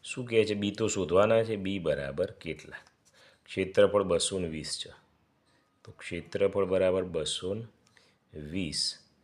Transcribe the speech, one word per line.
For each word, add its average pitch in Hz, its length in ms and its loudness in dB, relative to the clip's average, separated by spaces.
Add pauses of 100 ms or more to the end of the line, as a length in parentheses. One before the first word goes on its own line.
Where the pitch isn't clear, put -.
શું 127 240 -10
કહે 113 180 4
છે? 104 100 0
બી 101 160 0
તો 107 180 -2
શોધવાના 101 560 4
છે. 110 120 -4
બી 98 220 -4
બરાબર 73 520 -2
કેટલા? - 460 -12 (680)
ક્ષેત્રફળ 98 580 4
બસો 90 360 0
ને 87 100 -2
વીસ 78 300 -8
છે. - 120 -12 (920)
તો - 80 -20
ક્ષેત્રફળ 98 720 0
બરાબર 92 400 2
બસો 90 500 -4
ને 113 100 -8 (760)
વીસ 78 580 -4 (260)